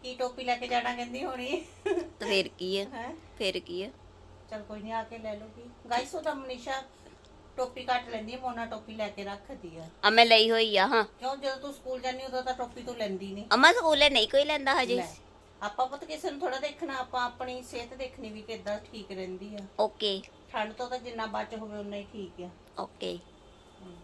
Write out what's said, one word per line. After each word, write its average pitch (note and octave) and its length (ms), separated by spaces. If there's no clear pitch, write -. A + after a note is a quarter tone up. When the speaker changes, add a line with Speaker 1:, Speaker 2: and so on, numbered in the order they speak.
Speaker 1:
ਕੀ B3+ 120
ਟੋਪੀ B3+ 300
ਲੈ B3 120
ਕੇ B3 120
ਜਾਣਾ B3 260
ਕਹਿੰਦੀ A#3+ 300
ਹੋਣੀ। C4 400
Speaker 2:
ਤੇ E4+ 440
ਫਿਰ F#3+ 200
ਕੀ F#3 320
ਆ? G3 40
Speaker 1:
ਹੈਂ? B3+ 300
Speaker 2:
ਫਿਰ F#3+ 200
ਕੀ F3 240
ਆ? A3 80
Speaker 1:
ਚੱਲ, G#3+ 120
ਕੋਈ G#3+ 180
ਨਹੀਂ, A3 120
ਆ A3+ 100
ਕੇ A3+ 160
ਲੈ G#3+ 180
ਲੂਗੀ। A3 340
ਗਾਇਸ, B3+ 240
ਉਹ D#4+ 80
ਤਾਂ D4+ 120
ਮਨੀਸ਼ਾ C4+ 480
ਟੋਪੀ B3+ 280
ਕੱਟ B3 240
ਲੈਂਦੀ A3 260
ਆ, B3+ 40
ਮੋਨਾ A#3 280
ਟੋਪੀ A3 280
ਲੈ G#3+ 140
ਕੇ G3+ 160
ਰੱਖਦੀ G3 520
ਆ। E3 120
Speaker 2:
ਆ G#3 60
ਮੈਂ A3+ 160
ਲਈ A3+ 240
ਹੋਈ A3+ 260
ਆ, F#3+ 100
ਹਾਂ। G#3+ 180
Speaker 1:
ਕਿਉਂ, C4 320
ਜਦੋਂ C#4 200
ਤੂੰ C#4 160
ਸਕੂਲ B3+ 280
ਜਾਂਦੀ B3+ 240
ਉਦੋਂ B3+ 180
ਤਾਂ B3+ 120
ਟੋਪੀ B3 280
ਤੂੰ A#3+ 140
ਲੈਂਦੀ G3 360
ਨਹੀਂ। G3+ 200
Speaker 2:
ਅੰਮਾ, C#4 200
ਸਕੂਲੇ D4 380
ਨਹੀਂ A3+ 180
ਕੋਈ C#4 160
ਲੈਂਦਾ C#4+ 380
ਹਜੇ। A#3+ 140
Speaker 1:
ਲੈ, F3 120
ਆਪਾਂ A#3 240
ਪੁੱਤ C#4+ 180
ਕਿਸੇ D#4 260
ਨੂੰ C#4+ 100
ਥੋੜ੍ਹਾ C4+ 180
ਦੇਖਣਾ, D4 380
ਆਪਾਂ B3 300
ਆਪਣੀ B3+ 360
ਸਿਹਤ A#3+ 320
ਦੇਖਣੀ B3+ 360
ਵੀ G#3+ 120
ਕਿੱਦਾਂ G#3 360
ਠੀਕ G#3+ 340
ਰਹਿੰਦੀ F#3 420
ਆ। G#3 40
Speaker 2:
ਓਕੇ। G#3 420
Speaker 1:
ਠੰਡ G#3+ 200
ਤੋਂ B3 180
ਤਾਂ B3+ 80
ਜਿੰਨਾ A#3 280
ਬਚ G#3+ 280
ਹੋਵੇ G#3+ 240
ਉਨਾ G#3 180
ਹੀ G3+ 160
ਠੀਕ F#3+ 200
ਆ। F3+ 60
Speaker 2:
ਓਕੇ। F3 400
Speaker 1:
ਹਮ। F3+ 220